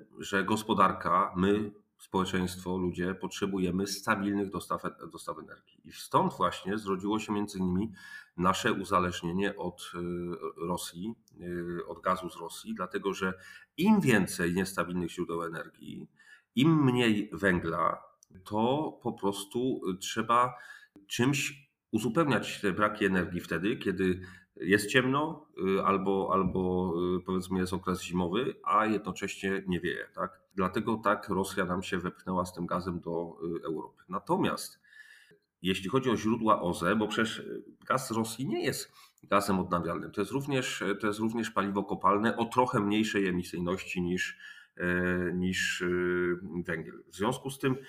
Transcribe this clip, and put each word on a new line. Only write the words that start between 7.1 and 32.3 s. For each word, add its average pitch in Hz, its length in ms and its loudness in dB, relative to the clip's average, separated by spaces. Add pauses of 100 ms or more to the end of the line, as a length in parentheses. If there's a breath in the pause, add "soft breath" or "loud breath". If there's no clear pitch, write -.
się 104 140 -4
między 104 260 -2
innymi 92 340 0 (440 loud breath)
nasze 95 360 2
uzależnienie 90 840 0
od, - 380 -8
e, 90 40 -6 (680)
Rosji, 90 480 -6 (640)
e, - 60 -12
od 85 140 -12
gazu 87 300 -2
z - 60 -14
Rosji, 98 380 -10
dlatego 95 400 -4
że 92 200 -2 (420 loud breath)
im 202 240 6
więcej 95 540 4
niestabilnych 90 560 -2
źródeł 85 320 -4
energii, - 680 -12 (440 loud breath)
im 151 300 6
mniej 120 480 4
węgla, 85 680 2 (420)
to 123 480 0 (100)
po 117 100 -4
prostu 117 680 -2 (200)
trzeba 120 540 2 (520 loud breath)
czymś - 640 0 (200)
uzupełniać 117 680 0
te 98 120 0
braki 104 320 2
energii 87 360 2
wtedy, 90 360 -2
kiedy 92 440 0 (360 loud breath)
jest 101 340 4
ciemno, 139 580 2 (300)
y, - 40 0
albo, 98 500 2
albo, 92 600 2 (240)
y, 87 40 -4
powiedzmy 92 360 -2
jest 92 140 0
okres 90 300 -2
zimowy, 90 520 0 (100)
a 104 220 4
jednocześnie 98 800 -2
nie 90 140 0
wieje, 67 340 -4
tak? 92 260 -6 (140)
Dlatego 107 420 0
tak - 320 0
Rosja 95 360 0
nam 90 180 -2
się 92 160 -2
wepchnęła 90 480 -2